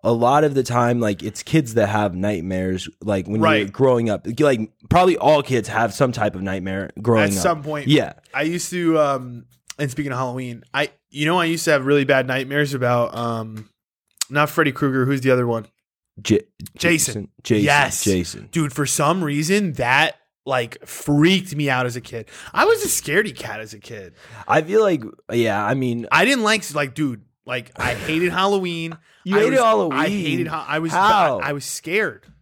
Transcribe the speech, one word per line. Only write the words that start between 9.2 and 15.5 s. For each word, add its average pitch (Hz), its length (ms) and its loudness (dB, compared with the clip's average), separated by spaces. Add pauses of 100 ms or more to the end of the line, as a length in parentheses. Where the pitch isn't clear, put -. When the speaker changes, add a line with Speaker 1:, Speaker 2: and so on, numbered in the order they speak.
Speaker 2:
and 143 140 -2
speaking 143 180 -6
of 123 80 -4
Halloween, 127 460 -6 (100)
I, 143 160 0 (200)
you 147 140 -4
know, 175 140 2
I 170 60 2
used 165 220 -2
to 160 40 2
have 135 160 2
really 143 180 4
bad 131 220 2
nightmares 135 480 -2
about, 120 400 0
um, 113 560 -6 (580)
not 147 220 2
Freddy 151 220 2
Krueger. 131 320 0
Who's 139 160 0
the 131 100 2
other 123 160 2
one? 113 200 -4 (560)